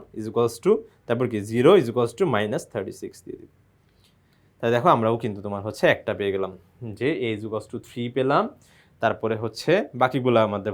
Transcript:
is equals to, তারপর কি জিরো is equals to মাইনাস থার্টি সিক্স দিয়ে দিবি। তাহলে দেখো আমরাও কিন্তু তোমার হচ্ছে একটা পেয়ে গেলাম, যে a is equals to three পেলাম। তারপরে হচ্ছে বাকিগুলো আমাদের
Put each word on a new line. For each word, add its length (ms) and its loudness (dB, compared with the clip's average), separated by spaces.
is 100 -10
equals 340 0
to, 80 4
তারপর 240 0
কি 80 -2
জিরো 280 6
is 120 0
equals 260 0
to 60 0
মাইনাস 360 -2
থার্টি 300 -6
সিক্স 240 -12
দিয়ে 160 -14
দিবি। 140 -20
তাহলে 180 0
দেখো 200 2
আমরাও 280 0
কিন্তু 220 -6
তোমার 220 -8
হচ্ছে 160 -4
একটা 240 -6
পেয়ে 160 0
গেলাম, 160 -4
যে 80 -2
a 100 -2
is 120 -10
equals 240 -8
to 60 -10
three 300 -8
পেলাম। 260 2
তারপরে 420 0
হচ্ছে 280 -4
বাকিগুলো 460 2
আমাদের 260 -4